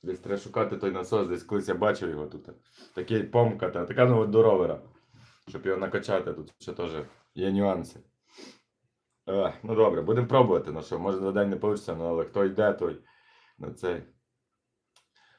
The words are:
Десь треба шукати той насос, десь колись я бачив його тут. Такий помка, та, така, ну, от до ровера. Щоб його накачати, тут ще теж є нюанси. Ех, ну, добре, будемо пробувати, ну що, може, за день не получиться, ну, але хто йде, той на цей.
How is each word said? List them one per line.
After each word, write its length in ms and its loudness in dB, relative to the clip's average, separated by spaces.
Десь 160 -8
треба 220 -6
шукати 360 -4
той 140 -2
насос, 360 -2
десь 160 -6
колись 240 -4
я 80 -2
бачив 340 0
його 160 -6
тут. 240 -16
Такий 280 -2
помка, 460 2
та, 160 -4
така, 200 4
ну, 140 6
от 100 2
до 140 8
ровера. 380 2
Щоб 180 -12
його 120 0
накачати, 560 -2
тут 260 -14
ще 140 -12
теж 180 -6
є 160 -2
нюанси. 480 0
Ех, 260 0
ну, 120 -4
добре, 260 4
будемо 260 0
пробувати, 440 4
ну 100 -8
що, 180 -6
може, 200 0
за 120 -2
день 180 2
не 60 -2
получиться, 400 -2
ну, 100 -6
але 200 -2
хто 200 0
йде, 280 2
той 280 -4
на 140 -12
цей. 320 -6